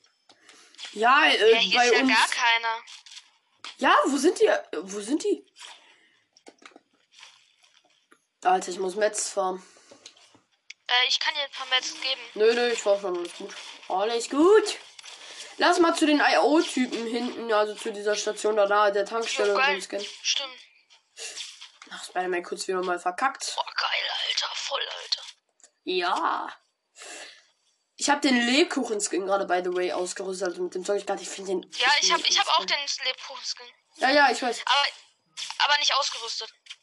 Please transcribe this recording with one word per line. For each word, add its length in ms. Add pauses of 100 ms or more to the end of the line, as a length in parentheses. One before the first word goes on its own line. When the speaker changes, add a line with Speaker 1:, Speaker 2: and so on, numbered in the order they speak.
(920)
Speaker 1:
Ja, 340
äh, 260
Speaker 2:
Ja, 60
hier 200
Speaker 1:
bei 80
Speaker 2:
ist 60
ja 80
Speaker 1:
uns. 140
Speaker 2:
gar 140
keiner. 540 (960)
Speaker 1:
Ja, 180 (100)
wo 100
sind 220
die? 120 (320)
Wo 180
sind 240
die? 220 (3000)
Alter, 240
ich 100
muss 160
Metz 360
farmen. 360 (1200)
Speaker 2:
Äh, 200
ich 100
kann 160
dir 80
ein 80
paar 160
Metz 340
geben. 200 (140)
Speaker 1:
Nö, 200
nö, 160
ich 140
war 160
schon, 160
alles 180
gut. 200 (340)
Alles 400
gut. 500 (760)
Lass 220
mal 180
zu 100
den 140
I-O-Typen 840
hinten, 460
also 220
zu 180
dieser 220
Station 420
da 100
nahe 260
der 140
Tankstelle 420
Speaker 2:
Jo, 60
Speaker 1:
und 80
Speaker 2:
geil. 180
Speaker 1:
so 60
scannen. 200 (160)
Speaker 2:
Stimmt. 380 (1300)
Speaker 1:
Ach, 140
Spider-Man 380
kurz 260
wieder 140
mal 180
verkackt. 540
Speaker 2:
Boah, 100 (100)
geil, 360 (160)
Alter. 280
Voll, 320
Alter. 360 (640)
Speaker 1:
Ja. 760 (1400)
Ich 140
hab 100
den 160
Lebkuchen-Skin 920
gerade, 200
by 180
the 100
way, 160
ausgerüstet, 580
also 140
mit 120
dem 100
Zeug 220
gerade. 160
Ich 60
find 200
den 140 (160)
Speaker 2:
Ja, 120 (100)
ich 120
hab, 140
ich 120
hab 100
auch 160
Speaker 1:
Skin. 40
Speaker 2:
den 380
Lebkuchen-Skin. 600 (300)
Speaker 1:
Ja, 140
ja, 200
ich 120
weiß. 240
Speaker 2:
Aber, 200 (720)
aber 200
nicht 160
ausgerüstet. 580 (300)